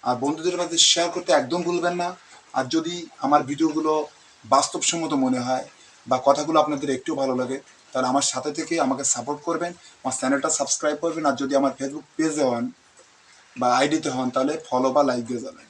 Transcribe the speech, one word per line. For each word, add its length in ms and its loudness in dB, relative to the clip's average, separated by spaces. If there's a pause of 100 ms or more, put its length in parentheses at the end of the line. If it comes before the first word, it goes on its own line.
আর 200 0
বন্ধুদের 380 -2
মাঝে 160 -2 (140)
শেয়ার 220 2
করতে 200 -2
একদম 340 2
ভুলবেন 340 0
না। 80 -2 (480)
আর 80 0 (100)
যদি 200 0 (300)
আমার 240 6
ভিডিওগুলো 440 0 (520)
বাস্তবসম্মত 680 0 (120)
মনে 220 0
হয় 180 -2 (420)
বা 100 2 (100)
কথাগুলো 360 2
আপনাদের 340 -2
একটু 140 -6 (100)
ভালো 200 0
লাগে, 160 -4 (320)
তাহলে 220 -2
আমার 200 2
সাথে 260 -4
থেকে 160 -4 (120)
আমাকে 180 -2 (100)
সাপোর্ট 340 -4
করবেন, 240 -2 (300)
আমার 180 -4
চ্যানেলটা 300 0 (100)
সাবস্ক্রাইব 440 -2
করবেন। 260 -2
আর 120 0
যদি 180 -2
আমার 200 2
Facebook 260 -8 (120)
পেজে 320 0
হন 160 -2 (920)
বা 120 0 (120)
আইডিতে 360 2
হন, 200 0
তাহলে 180 2 (140)
ফলো 280 2
বা 140 6
লাইক 200 -2
দিয়ে 160 -4
যাবেন। 240 -16